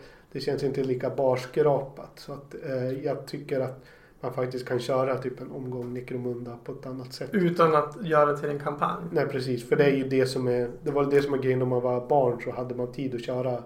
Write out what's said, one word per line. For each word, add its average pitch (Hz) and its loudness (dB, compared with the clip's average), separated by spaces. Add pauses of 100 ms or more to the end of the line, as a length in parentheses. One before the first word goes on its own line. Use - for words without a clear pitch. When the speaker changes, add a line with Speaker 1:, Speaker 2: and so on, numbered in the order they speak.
(320)
Speaker 1:
det 135 -8
känns 139 -2
inte 135 0
lika 127 0
barskrapat. 131 2
Så - -14
att, - -14 (100)
eh, 131 -4
jag 139 -4
tycker 139 -4
att - -6 (360)
man 123 -4
faktiskt 127 -4
kan 123 0
köra 131 0
typ 127 -6
en 139 -12
omgång 127 -8
Necromunda 123 -6
på 139 -8
ett 135 -12
annat 131 -10
sätt. - -10
Speaker 2:
Utan 170 6
att 147 2 (100)
göra 147 4
till 151 -4
en 143 -4
kampanj. 151 -4
Speaker 1:
Nej, 147 2
precis. 127 -2
För 151 4
det 143 8
är 135 6
ju 131 0
det 131 4
som 127 0
är, 123 2 (120)
det 147 -2
var 143 2
det 143 4
som 143 0
är 127 2
grejen. 127 2
När 127 2
man 123 2
var 123 0
barn 127 4
så 127 -6
hade 123 -6
man 123 -4
tid 127 -4
att 117 -6
köra 123 -2